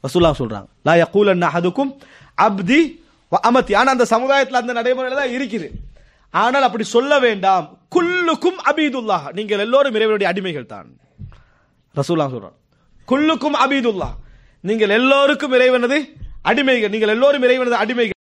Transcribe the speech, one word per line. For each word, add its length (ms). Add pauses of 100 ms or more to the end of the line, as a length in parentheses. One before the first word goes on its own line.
ரசூலுல்லாஹ் 360
சொல்றாங்க, 260 (180)
"லா 100
யகூலன்ன 600
அஹதுக்கும் 440 (440)
அப்தி 640 (280)
வ 40
அமதி." 380
ஆனா 180
அந்த 120
சமுதாயத்துல 500
அந்த 200
நடைமுறையில 420
தான் 120
இருக்குது. 420 (600)
ஆனால் 320
அப்படி 220
சொல்ல 360
வேண்டாம். 580 (180)
"குல்லுக்கும் 720
அபீதுல்லாஹ்," 680
நீங்கள் 280
எல்லோரும் 360
இறைவனுடைய 380
அடிமைகள் 320
தான். 320 (960)
ரசூலுல்லாஹ் 380
சொல்றாங்க, 240 (500)
"குல்லுக்கும் 500 (100)
அபீதுல்லாஹ்," 460 (480)
நீங்கள் 280
எல்லோருக்கும் 600
இறைவனது 600 (300)
அடிமைகள், 460
நீங்கள் 200
எல்லோரும் 340
இறைவனது 320
அடிமைகள். 540